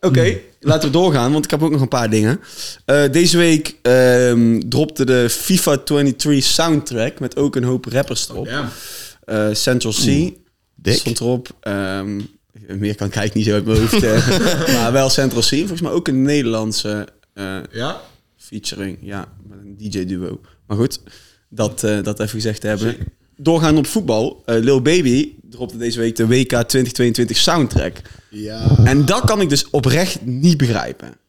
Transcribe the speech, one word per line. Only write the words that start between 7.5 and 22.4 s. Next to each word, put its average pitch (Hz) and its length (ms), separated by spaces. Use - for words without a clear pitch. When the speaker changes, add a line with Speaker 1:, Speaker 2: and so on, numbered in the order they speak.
Speaker 1:
een 123 80
hoop 127 200
rappers 123 440
erop. - 180
Speaker 2:
Ja. 131 220
Speaker 1:
Eh, 107 300
Central 117 380
C - 140
Speaker 3:
Oeh, 147 240
dik. - 200
Speaker 1:
stond - 260
erop. 123 280
Ehm, 98 560
meer 104 160
kan 101 120
ik 92 100
eigenlijk 107 180
niet 110 100
zo 104 80
uit 104 120
mijn 110 140
hoofd, 117 240
eh, 165 720
Speaker 3:
<laughs> - 60
Speaker 1:
maar 117 120
wel 135 180
Central 120 320
C. - 40
Volgens 165 340
mij 180 120
ook 175 160
een 131 140
Nederlandse, 110 840
eh, 101 100
Speaker 2:
Ja? 123 280
Speaker 1:
featuring. 98 680
Ja, 98 240
met 98 160
een 101 260
D - 40
J-duo. 92 460
Maar 104 100
goed, 120 240
dat, 110 360
eh, 107 180
dat 104 180
even 107 140
gezegd 107 260